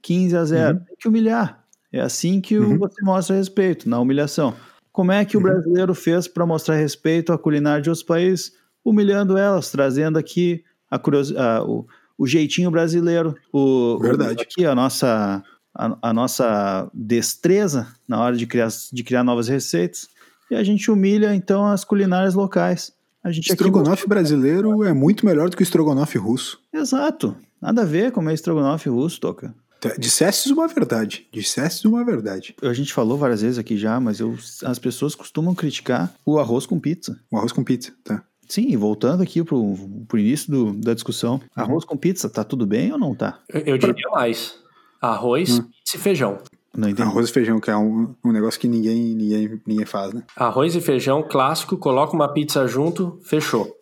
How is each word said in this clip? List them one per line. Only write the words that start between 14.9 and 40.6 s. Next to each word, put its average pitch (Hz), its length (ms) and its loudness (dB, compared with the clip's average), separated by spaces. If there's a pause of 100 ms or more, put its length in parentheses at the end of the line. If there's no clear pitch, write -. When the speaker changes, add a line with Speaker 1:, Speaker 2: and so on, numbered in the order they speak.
Speaker 1:
a, 113 240 -4 (120)
a - 20 0
nossa 107 840 0
destreza 120 960 0 (180)
na 110 160 -2
hora 123 140 0
de 117 100 -2
criar, 117 220 0 (240)
de 123 100 -6
criar 123 220 0
novas 120 240 0
receitas. 170 600 -2 (420)
E 247 40 -2
a 226 80 0
gente 208 280 0
humilha, 208 440 4
então, 202 320 0
as 208 180 0
culinárias 190 500 2
locais. 180 580 0 (300)
A 175 80 -4
gente 160 220 -2
aqui - 0 - (100)
Speaker 2:
Estrogonofe 180 280 4 (120)
Speaker 1:
busca - 60 -4
Speaker 2:
brasileiro 190 760 2
é 196 120 2
muito 165 320 4
melhor 170 240 4
do 180 60 -10
que - 60 2
o - 20 6
estrogonofe 151 520 0
russo. 113 420 -4 (140)
Speaker 1:
Exato. 285 640 -2 (240)
Nada 226 220 0
a - 20 4
ver 185 280 0
com 202 120 -2
o 156 60 0
estrogonofe 156 580 0
russo, 135 320 -2
Toca. - 340 -8 (240)
Speaker 2:
Tá, - 200 -4
dissestes 156 520 0
uma 320 160 2
verdade. 220 640 -2
Dissestes 127 540 -4
uma 233 200 4
verdade. 107 580 -4
Speaker 1:
A 127 100 0
gente 139 220 -4
falou 120 240 0
várias 120 240 0
vezes 123 160 0
aqui 110 180 -4
já, 110 240 -2
mas 110 200 -2
eu, 117 140 -4 (300)
as 123 140 -4
pessoas 127 360 -4
costumam 170 400 -4
criticar 160 580 -4 (120)
o 151 140 2
arroz 123 280 0
com 85 140 -2
pizza. - 380 -6 (120)
Speaker 2:
O 117 60 -4
arroz 110 160 -2
com 139 100 -2
pizza, 123 300 -4 (100)
tá. - 200 -6 (260)
Speaker 1:
Sim, 226 220 0
e 156 60 2
voltando 107 460 0
aqui 165 220 -2
pro, 113 300 0 (340)
pro 117 100 0
início 120 320 0
do, 123 220 0